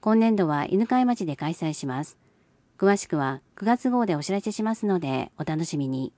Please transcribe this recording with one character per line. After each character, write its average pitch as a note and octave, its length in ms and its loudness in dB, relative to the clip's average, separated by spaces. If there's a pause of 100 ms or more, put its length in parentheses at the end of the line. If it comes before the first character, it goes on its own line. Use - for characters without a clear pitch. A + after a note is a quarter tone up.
今 A3 200 4
年 A3+ 160 4
度 F#3 100 2
は D3 200 0
犬 G#3 200 2
飼 B3+ 180 2
町 A#3+ 220 0
で C#3+ 100 -4
開 D3+ 160 -4
催 D#3+ 200 -4
し C#3+ 140 -6
ま C3+ 180 -4
す。 - 140 -16 (580)
詳 G3 200 4
し - 100 -6
く E3+ 100 -4
は C#3 240 -2 (140)
九 - 100 -10
月 A#3+ 260 0
号 B3 140 2
で F3+ 120 0
お D3 60 -4
知 F#3 100 -4
ら G3+ 80 0
せ G#3+ 120 -6
し A3 100 -4
ま A3 120 0
す A3 120 -4
の F#3+ 120 2
で、 C3+ 400 -4
お D3+ 60 -4
楽 D#3+ 200 -2
し D#3 140 -4
み C3+ 100 -2
に。 C3 300 -4